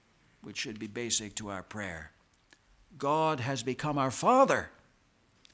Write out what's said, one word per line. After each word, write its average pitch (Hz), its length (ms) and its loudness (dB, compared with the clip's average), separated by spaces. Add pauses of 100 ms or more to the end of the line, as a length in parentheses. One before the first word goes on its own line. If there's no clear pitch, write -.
(420)
which 107 160 -12
should 110 200 -8
be 110 80 -8
basic 110 500 -4
to 104 120 -8
our 95 140 -8
prayer. 87 500 -10 (840)
God 151 420 2
has 123 220 -2
become 131 340 -2
our 135 140 2
Father 190 600 4 (840)